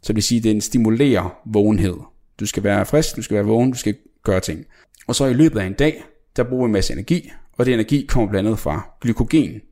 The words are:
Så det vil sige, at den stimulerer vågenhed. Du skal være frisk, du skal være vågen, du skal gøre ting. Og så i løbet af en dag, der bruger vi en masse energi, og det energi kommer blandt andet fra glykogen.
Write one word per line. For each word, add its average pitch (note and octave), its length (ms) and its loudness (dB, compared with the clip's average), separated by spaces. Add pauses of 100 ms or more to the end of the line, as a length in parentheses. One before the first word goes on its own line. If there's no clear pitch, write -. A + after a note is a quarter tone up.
Så - 60 -16
det A#2+ 60 0
vil G#2+ 80 0
sige, A#2 160 2
at A2 60 -2
den G#2+ 160 2
stimulerer A2+ 840 0
vågenhed. G#2 480 2 (460)
Du G#2+ 60 -6
skal - 180 -6
være G2+ 220 2
frisk, D3+ 300 0
du A2 60 -10
skal - 120 -6
være G#2 100 0
vågen, A#2 280 2
du B2 60 -6
skal G#2+ 160 -4 (300)
gøre F#2+ 160 0
ting. - 240 -10 (420)
Og B2 80 -4
så C3+ 120 2
i C3 80 2
løbet D3 260 4
af F#2 60 -4
en F#2+ 60 -6
dag, D3 300 0 (340)
der B2+ 80 0
bruger B2+ 200 -2
vi A#2+ 40 2
en G#2+ 40 2
masse F#2+ 200 0
energi, - 380 -2 (280)
og B2 80 2
det B2+ 80 2
energi B2+ 340 0
kommer A2 220 2
blandt G2+ 160 0
andet G#2+ 140 0
fra - 280 -4 (120)
glykogen. A#2 600 0 (120)